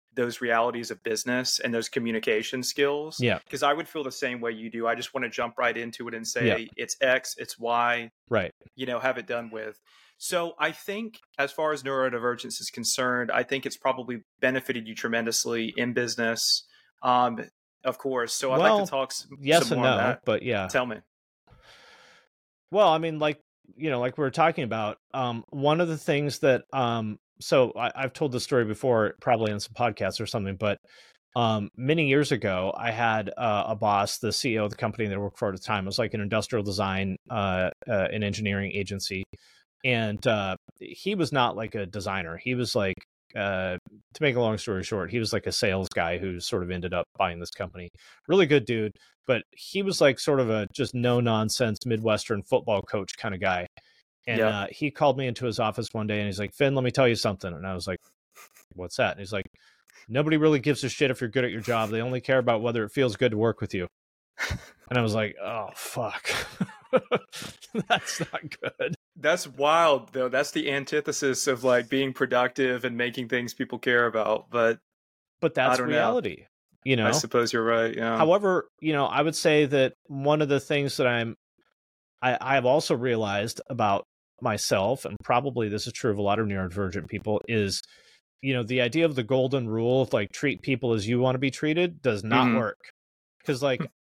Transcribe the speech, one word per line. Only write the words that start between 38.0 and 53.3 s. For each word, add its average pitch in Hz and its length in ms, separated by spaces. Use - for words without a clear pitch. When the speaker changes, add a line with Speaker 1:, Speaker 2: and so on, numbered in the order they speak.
Speaker 2:
an 107 140
engineering 98 480
agency. 98 500
And, 113 420
uh, 98 300
he - 340
was 160 180
not, 120 240
like, 110 180
a 101 120
designer. 92 520
He 127 160
was, 120 200
like, 98 220
uh, 92 420
to - 80
make 135 140
a 123 40
long 110 180
story 95 260
short, 92 260
he 120 80
was, 110 140
like, 104 140
a 92 60
sales 95 420
guy 87 240
who 92 200
sort 90 240
of 87 80
ended 90 240
up 87 100
buying 87 220
this 85 100
company. 90 380
Really 180 180
good 135 180
dude, 110 280
but 117 240
he - 320
was, 190 180
like, 139 200
sort 143 180
of 123 120
a 107 220
just 127 220
no-nonsense 117 880
Midwestern 110 600
football 107 380
coach - 340
kinda 98 220